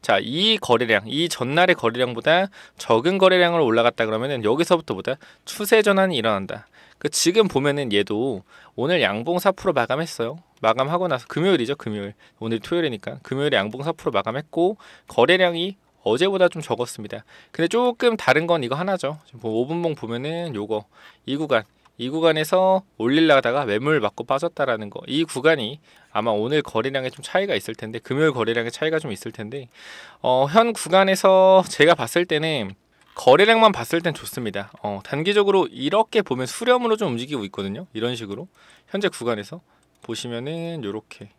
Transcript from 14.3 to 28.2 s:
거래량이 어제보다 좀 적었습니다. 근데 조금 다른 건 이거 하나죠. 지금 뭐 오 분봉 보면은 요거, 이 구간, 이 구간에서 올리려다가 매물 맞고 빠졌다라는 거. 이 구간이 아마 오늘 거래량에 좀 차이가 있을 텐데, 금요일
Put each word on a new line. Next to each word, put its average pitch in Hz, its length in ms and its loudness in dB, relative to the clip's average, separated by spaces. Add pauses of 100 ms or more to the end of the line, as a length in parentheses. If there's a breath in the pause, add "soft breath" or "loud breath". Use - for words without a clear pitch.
거래량이 180 680 2 (260)
어제보다 180 440 2
좀 170 140 -2
적었습니다. 110 640 -8 (280 soft breath)
근데 165 160 -2
조금 240 500 2
다른 156 300 2
건 170 160 0
이거 120 120 -2
하나죠. 160 500 -4
지금 117 160 -20
뭐 110 120 -6
오 120 140 0
분봉 165 280 -4
보면은 143 600 -8
요거, 107 300 -6 (400 soft breath)
이 131 100 -4
구간, 139 280 0 (340)
이 120 120 -8
구간에서 165 720 2 (140)
올리려다가 135 680 2
매물 127 340 0
맞고 104 240 -4
빠졌다라는 131 680 -2
거. - 180 -14
이 143 180 -2
구간이 143 560 -2 (300 soft breath)
아마 110 200 -2
오늘 117 300 0
거래량에 131 480 -4
좀 127 140 -14
차이가 190 320 -2
있을 110 200 -6
텐데, 113 240 -10
금요일 147 320 0